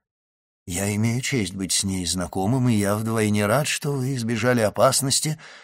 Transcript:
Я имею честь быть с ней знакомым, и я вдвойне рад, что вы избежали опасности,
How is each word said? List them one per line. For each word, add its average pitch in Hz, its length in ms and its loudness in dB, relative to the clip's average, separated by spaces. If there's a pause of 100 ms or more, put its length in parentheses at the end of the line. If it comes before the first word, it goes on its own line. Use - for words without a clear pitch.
(680)
Я 98 280 -2
имею 113 260 0
честь 104 340 -2
быть 95 180 -4
с - 120 0
ней 95 220 -2
знакомым, 95 640 0
и 117 40 4
я 101 220 2
вдвойне 107 480 0
рад, 123 220 2
что - 260 -4
вы 135 240 -2
избежали 117 460 0
опасности, 135 760 2 (260)